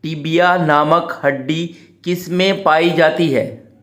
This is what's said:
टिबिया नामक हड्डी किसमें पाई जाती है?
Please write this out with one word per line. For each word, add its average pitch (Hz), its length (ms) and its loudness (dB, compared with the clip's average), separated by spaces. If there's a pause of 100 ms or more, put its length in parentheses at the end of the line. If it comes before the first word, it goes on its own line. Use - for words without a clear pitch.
टिबिया 160 520 0
नामक 156 680 2
हड्डी 143 400 -2 (400)
किसमें 180 580 -2
पाई 165 280 2
जाती 160 380 2
है? 127 160 0 (380)